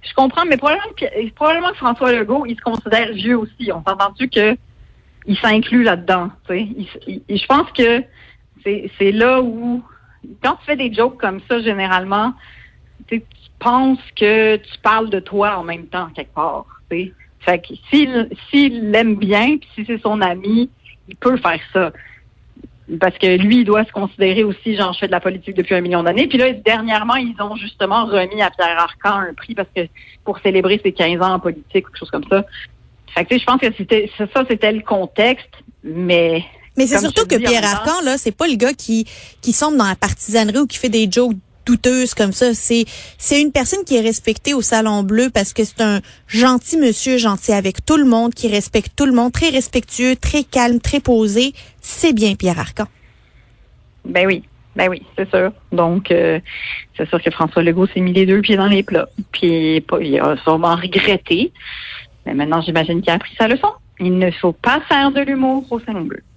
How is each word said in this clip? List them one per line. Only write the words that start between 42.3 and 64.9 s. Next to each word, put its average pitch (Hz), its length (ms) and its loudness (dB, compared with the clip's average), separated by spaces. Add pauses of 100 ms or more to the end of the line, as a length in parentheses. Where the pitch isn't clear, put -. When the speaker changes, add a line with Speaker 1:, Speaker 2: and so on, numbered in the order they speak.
Speaker 2:
ça. 247 200 2
C'est, 233 300 0 (340)
c'est - 220 2
une 294 140 2
personne 349 320 -2
qui 277 100 0
est 233 60 4
respectée 220 520 -2
au 269 80 -2
Salon 220 420 0
Bleu 220 300 2
parce 196 200 0
que 226 100 0
c'est - 160 -6
un 208 220 2 (260)
gentil 247 500 2
monsieur, 254 400 2
gentil 220 360 0
avec 190 320 0
tout 311 100 4
le 302 80 4
monde, 233 300 2
qui - 160 -4
respecte 208 480 -2
tout 285 80 2
le 269 80 2
monde, 240 180 2
très 330 180 0
respectueux, 254 680 0
très - 260 -2
calme, 240 380 0
très - 180 0
posé. 233 540 2 (260)
C'est - 340 0
bien 208 220 2
Pierre 180 240 0
Arcan. - 260 -6 (1200)
Speaker 1:
Ben 180 220 2
oui, 180 160 0 (320)
ben 185 140 2
oui, 175 140 -8 (140)
c'est 190 120 -4
sûr. 185 220 2 (200)
Donc, 175 400 0
euh, 165 280 2 (580)
c'est 160 100 -4
sûr 170 140 -2
que 165 100 0
François 165 320 0
Legault 170 240 2
s'est - 140 -2
mis 185 120 2
les 190 120 4
deux 196 160 4
pieds 208 160 2
dans 196 100 2
les 196 160 2
plats. 175 240 -2 (240)
Puis, 160 500 2
pas, 165 200 -2
il 139 180 0
a 143 240 0
sûrement 165 320 2
regretté. 185 800 0 (720)
Mais - 80 -6
maintenant, 151 280 0
j'imagine 165 400 -2
qu'il - 100 -2
a 160 40 2
appris - 220 -8
sa 220 100 2
leçon. 269 220 0 (300)
Il 180 180 0
ne 185 140 2
faut 170 220 -2
pas 269 360 0
faire 277 220 2